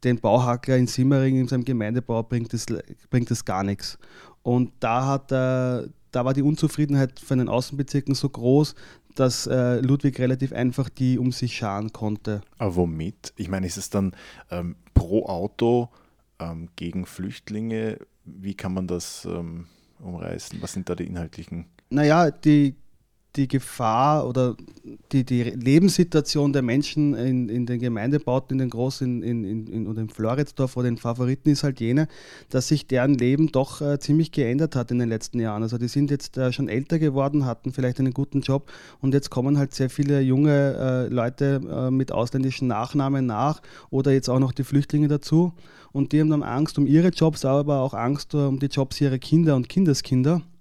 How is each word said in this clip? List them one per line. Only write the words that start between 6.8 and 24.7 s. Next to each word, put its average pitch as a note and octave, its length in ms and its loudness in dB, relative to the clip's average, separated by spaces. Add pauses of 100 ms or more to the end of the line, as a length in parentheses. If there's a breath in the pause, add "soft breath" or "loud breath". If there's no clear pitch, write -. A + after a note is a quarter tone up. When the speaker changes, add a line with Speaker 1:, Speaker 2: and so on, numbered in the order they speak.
Speaker 1:
von C3 200 -2
den A#2+ 80 0
Außenbezirken C#3 680 -2
so C#3 160 -2
groß, C3 460 2 (400 loud breath)
dass, C3 300 0
äh, B2 360 0
Ludwig C3+ 380 0
relativ C3 340 0
einfach B2 340 -2
die B2+ 320 0
um B2 140 0
sich B2 240 -6
scharen G#2 340 -4
konnte. G#2+ 480 -6 (180)
Speaker 2:
Aber F#2+ 200 -2
womit? E2 580 -4
Ich F2+ 140 -8
meine, F#2+ 180 -2
ist E2 80 -6
es G2 140 -10
dann, G2 240 0 (360 loud breath)
ähm, F2 280 -8 (160)
pro F#2 320 2
Auto, A#2 640 0 (500 soft breath)
ähm, E2+ 380 -10
gegen F2 280 -6
Flüchtlinge? A2 920 -8 (260)
Wie F#2+ 320 -10
kann F#2 180 -6
man F#2 140 -4
das, F2 420 -8
ähm, E2+ 360 -8 (340 soft breath)
umreißen? E2+ 640 -12
Was - 100 -10
sind F#2+ 160 -10
da F2 80 -4
die E2+ 120 -8
inhaltlichen? E2+ 580 -10 (240)
Speaker 1:
Naja, D3+ 420 4
die, D3 440 4 (600)
die C#3 100 0
Gefahr C3 800 0
oder B2 300 0 (560)